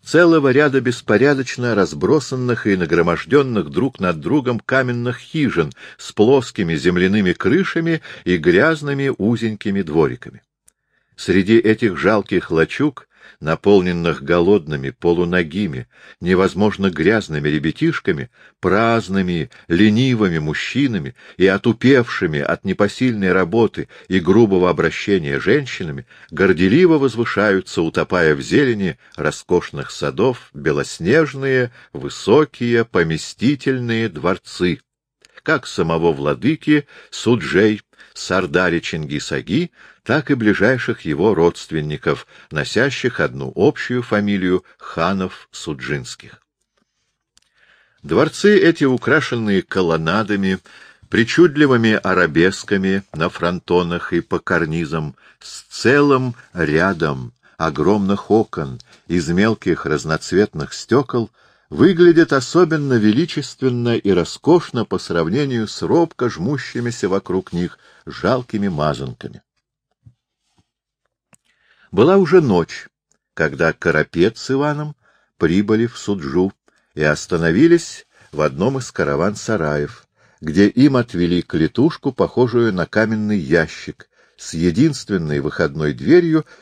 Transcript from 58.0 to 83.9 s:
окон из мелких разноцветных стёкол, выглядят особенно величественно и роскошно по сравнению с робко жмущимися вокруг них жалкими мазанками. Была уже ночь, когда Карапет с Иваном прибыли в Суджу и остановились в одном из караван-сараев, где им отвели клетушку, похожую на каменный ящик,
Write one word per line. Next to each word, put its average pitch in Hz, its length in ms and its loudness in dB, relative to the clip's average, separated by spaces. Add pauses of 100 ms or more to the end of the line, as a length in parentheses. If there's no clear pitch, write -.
окон 78 500 -2 (280)
из 85 200 -2
мелких 95 580 0
разноцветных 78 840 -2
стёкол, 120 580 -2 (380)
выглядят 165 640 6
особенно 147 640 2
величественно 120 1000 0
и 98 160 0
роскошно 117 720 2
по 92 140 -4
сравнению 107 680 -2
с - 160 -12
робко 160 480 0
жмущимися 120 800 -4
вокруг 92 440 -4
них 87 280 -4 (240)
жалкими 104 640 -4
мазанками. 73 760 -6 (2500)
Была 156 280 6
уже 180 220 6
ночь, 95 480 0 (460)
когда 80 380 0
Карапет 82 640 0
с - 120 -8
Иваном 147 460 -4 (420)
прибыли 104 480 2
в 120 100 -14
Суджу 90 560 -2 (420)
и 76 80 -4
остановились 85 1040 2 (260)
в 73 100 -6
одном 85 360 -2
из 120 140 -12
караван-сараев, 78 1120 -4 (340)
где 80 280 2
им 135 280 4
отвели 87 460 0
клетушку, 127 720 -2
похожую 117 600 0
на 90 140 -2
каменный 107 520 0
ящик, 80 720 -2 (280)